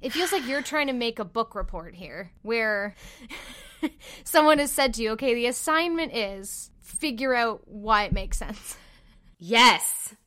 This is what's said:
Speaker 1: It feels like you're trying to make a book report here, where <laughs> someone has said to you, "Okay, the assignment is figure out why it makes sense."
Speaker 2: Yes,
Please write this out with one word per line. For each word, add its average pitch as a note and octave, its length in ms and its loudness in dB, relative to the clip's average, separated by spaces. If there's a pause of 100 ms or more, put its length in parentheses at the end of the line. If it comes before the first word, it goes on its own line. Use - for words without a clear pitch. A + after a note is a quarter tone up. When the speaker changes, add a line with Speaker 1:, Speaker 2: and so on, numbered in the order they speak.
Speaker 1:
It B3 120 -6
feels F4 180 0
like E4 160 -2
you're C4+ 160 -2
trying D4 240 -2
to C4+ 60 0
make A#3 260 -2
a G#3+ 60 -4
book A3+ 320 -4
report F3 400 -8
here, E3+ 340 -14 (120)
where G#3 580 -2
<laughs> - 1200 -12
someone D4+ 360 6
has C#4+ 100 0
said C4+ 240 2
to A3+ 80 -4
you, A3 100 0
"Okay, A#3+ 220 0
the A#3+ 120 0
assignment D#4+ 680 0
is G3 560 -8 (100)
figure C4 540 -2
out A#3 320 0
why G#3 380 2
it F#3+ 80 -4
makes - 260 -2
sense." - 380 -10 (680)
Speaker 2:
Yes, A3+ 720 4 (120)